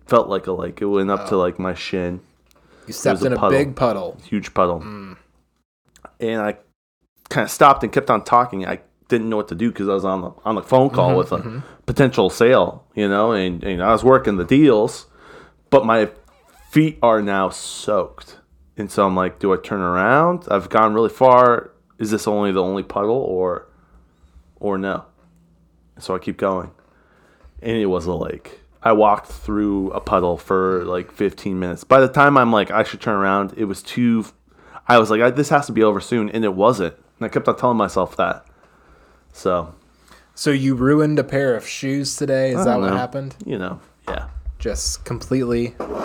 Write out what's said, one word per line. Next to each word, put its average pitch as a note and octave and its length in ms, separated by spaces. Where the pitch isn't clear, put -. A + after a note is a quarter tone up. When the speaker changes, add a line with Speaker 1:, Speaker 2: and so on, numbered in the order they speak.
Speaker 1:
felt A#2+ 220
like F#2+ 180
a F#2 60
lake. F2 300
It G#2 40
went G2 240
up G2 180
to, G#2 80
Speaker 2:
Oh. - 20
Speaker 1:
like, F2+ 200
my F#2 160
shin. F2+ 460
Speaker 2:
You A2 60
stepped - 280
Speaker 1:
It - 0
was - 20
a C3+ 60
Speaker 2:
in B2+ 60
a - 20
Speaker 1:
puddle. G#2+ 220
Speaker 2:
big C#3 180
puddle. G#2 480
Speaker 1:
Huge - 300
puddle. F2 260
Speaker 2:
Mm. G2 360
Speaker 1:
And A2+ 200
I G#2 160
kinda A#2 180
stopped C#3 340
and A2 100
kept C3+ 180
on G#2+ 140
talking. A#2+ 420
I F#2 140
didn't A2+ 200
know A2 80
what G#2 120
to F2+ 60
do A2 180
'cause G2 160
I G2 60
was F#2+ 100
on F#2+ 180
the, F2+ 80
on G#2+ 100
the F#2+ 80
phone C3 280
call F#2 200
Speaker 2:
Mm-hmm, F2+ 80
Speaker 1:
with F2+ 140
a F2 60
Speaker 2:
mm-hmm. A2+ 200
Speaker 1:
potential B2+ 440
sale, A#2 540
you G#2 140
know, G#2 240
and, F#2 320
and F2+ 180
I A2 100
was A2 120
working B2+ 320
the F2+ 80
deals, B2 640
but C3 140
my A2 260
feet D#3 320
are A2+ 200
now G2 280
soaked. - 880
And G#2 140
so G2+ 160
I'm F#2 80
like, F#2 240
"Do G2 140
I F2+ 40
turn G2 240
around? A#2 680
I've F#2+ 180
gone A2 260
really A2+ 140
far. B2 600
Is G#2+ 120
this G#2+ 160
only G#2 240
the F#2+ 120
only F#2+ 200
puddle G#2 360
or, F#2 480
or G2 220
no?" F#2+ 260
So F#2+ 160
I - 20
keep F#2 200
going. F#2 340
And A#2 140
it G#2+ 100
was F2+ 200
a F2 80
lake. - 460
I A#2 100
walked G#2 360
through G2+ 640
a G2 80
puddle F2+ 360
for, F#2 480
like, F2+ 280
fifteen F#2+ 480
minutes. F2+ 240
By C3+ 160
the C3 80
time C#3+ 280
I'm A#2+ 160
like, G2+ 200
"I G#2+ 100
should - 180
turn A2+ 140
around," G2 420
it G#2+ 100
was G2 140
too, A#2 440
I B2 100
was A2 100
like, A2 120
"I, B2 100
this C#3+ 200
has D3 160
to A#2+ 60
be A2 120
over G2+ 160
soon." G#2+ 300
And A2+ 140
it G2 100
wasn't. G2 400
And A2+ 60
I - 20
kept - 180
on A#2 100
telling B2 200
myself F#2+ 400
that. F2+ 280
So. F2 400
Speaker 2:
So - 160
you C3+ 240
ruined D3 460
a C3+ 40
pair C3+ 300
of G#2+ 100
shoes C#3 520
today? C3+ 340
Is B2 120
Speaker 1:
I - 20
Speaker 2:
that A#2+ 80
Speaker 1:
don't G#2 100
Speaker 2:
what F#2+ 80
Speaker 1:
know. - 60
Speaker 2:
happened? C3 400
Speaker 1:
You A#2 120
know, F2+ 200
yeah. - 180
Speaker 2:
Just - 460
completely A#2+ 720